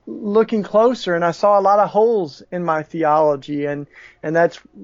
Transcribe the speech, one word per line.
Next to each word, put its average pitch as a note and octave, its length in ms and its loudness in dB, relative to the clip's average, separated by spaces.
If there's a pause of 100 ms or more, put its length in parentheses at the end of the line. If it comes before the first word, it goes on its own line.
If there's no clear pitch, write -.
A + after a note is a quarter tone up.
looking A3 560 -2
closer, G#3+ 520 0
and E3+ 100 -2
I E3+ 60 0
saw G3+ 280 2
a G3 40 2
lot G3 160 4
of G3+ 100 2
holes G3+ 540 0 (100)
in F3+ 120 -6
my D#3+ 180 -2
theology, D3+ 840 0
and, C#3+ 220 -6 (360)
and D#3+ 140 -4
that's, E3+ 240 0 (240)